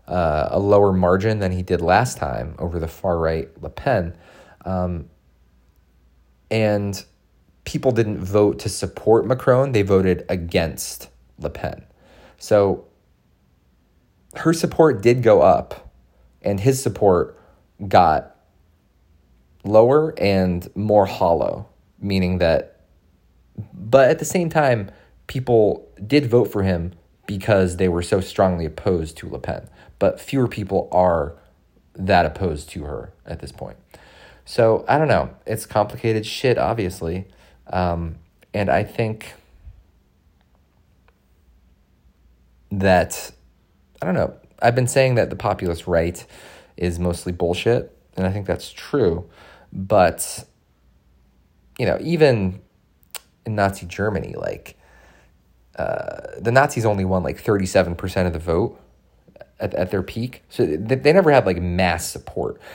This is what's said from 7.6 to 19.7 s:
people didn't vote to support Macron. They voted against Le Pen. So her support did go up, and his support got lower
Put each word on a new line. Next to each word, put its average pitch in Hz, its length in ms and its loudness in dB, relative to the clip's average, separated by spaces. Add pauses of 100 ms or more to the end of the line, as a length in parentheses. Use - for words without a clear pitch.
people 135 280 -2
didn't 107 260 0
vote 101 420 2
to - 100 -8
support - 580 0
Macron. 127 440 2
They 107 120 2
voted 95 460 2
against 85 800 -6 (280)
Le - 140 -8
Pen. - 340 -10 (540)
So 101 460 2 (1500)
her 160 180 0
support 156 500 2
did 123 180 4
go 104 200 6
up, - 500 2 (500)
and 101 180 -2
his 131 220 2
support 95 580 2 (480)
got 85 480 2 (1300)
lower 123 540 4